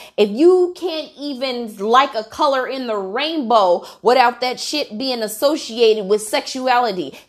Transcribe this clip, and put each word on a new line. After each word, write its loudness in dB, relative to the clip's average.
If 4
you 4
can't -6
even -8
like 2
a -6
color 0
in -8
the -4
rainbow 0
without 4
that -4
shit -6
being -6
associated 0
with 2
sexuality. -2